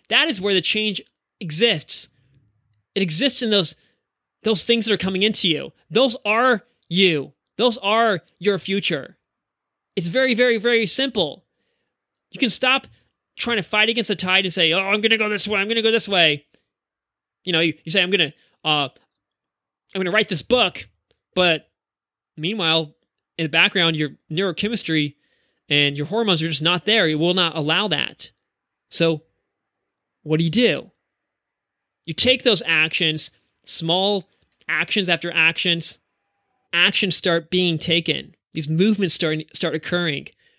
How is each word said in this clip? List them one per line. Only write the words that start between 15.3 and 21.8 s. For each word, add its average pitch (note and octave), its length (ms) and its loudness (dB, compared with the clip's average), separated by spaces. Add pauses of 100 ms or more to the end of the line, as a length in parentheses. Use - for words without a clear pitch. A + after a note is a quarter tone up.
this G3+ 180 -4
way, G#3 100 -2
I'm G3+ 100 -4
gonna A#3 120 0
go A3 100 2
this A3+ 180 0
way." E3 360 2 (1000)
You F#3 80 -4
know, D#3+ 80 2
you, E3+ 120 0 (120)
you D#3+ 80 -10
say, F#3+ 100 2
"I'm F3+ 80 -2
gonna, E3+ 240 0 (300)
uh, D3 240 0 (1080)
I'm F#3+ 60 -4
gonna F#3 100 -2
write G#3+ 180 0
this E3 140 -4
book," A#3 460 0 (460)
but E3+ 360 0 (680)